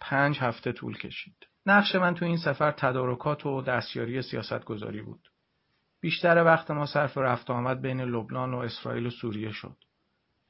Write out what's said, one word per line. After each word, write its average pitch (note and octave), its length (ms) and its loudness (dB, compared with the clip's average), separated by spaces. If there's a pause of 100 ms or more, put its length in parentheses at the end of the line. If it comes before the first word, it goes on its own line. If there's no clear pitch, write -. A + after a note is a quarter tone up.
پنج C#3 380 2
هفته B2 320 -2
طول A2+ 260 -8
کشید. - 380 -12 (300)
نقش G3+ 300 6
من F3+ 180 4
تو E3+ 120 -2
این E3+ 120 2
سفر D3+ 340 2
تدارکات C3 720 0
و C#3 160 -2
دستیاری B2 600 -2
سیاستگذاری A2 800 -6
بود. - 280 -16 (720)
بیشتر E3+ 420 4
وقت E3 280 6
ما D3 140 -2
صرف C#3+ 320 0
رفت B2+ 320 0
و B2+ 40 0
آمد B2+ 280 -2
بین C3 200 -2
لبنان B2+ 520 -4
و B2+ 40 -4
اسرائیل A#2+ 480 -6
و B2 40 -2
سوریه A2 420 -6
شد. - 240 -14 (760)